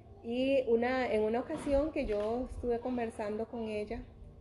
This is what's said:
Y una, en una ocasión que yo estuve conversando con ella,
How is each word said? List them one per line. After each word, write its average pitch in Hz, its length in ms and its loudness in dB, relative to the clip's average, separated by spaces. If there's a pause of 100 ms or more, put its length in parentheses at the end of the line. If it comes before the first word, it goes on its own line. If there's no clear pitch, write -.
(220)
Y 262 460 2
una, 240 440 2
en 214 100 4
una 220 180 2
ocasión 294 500 0
que 285 160 -2
yo 220 480 -2
estuve 240 240 -2
conversando 226 680 -4
con 226 220 -6
ella, 214 320 -6 (400)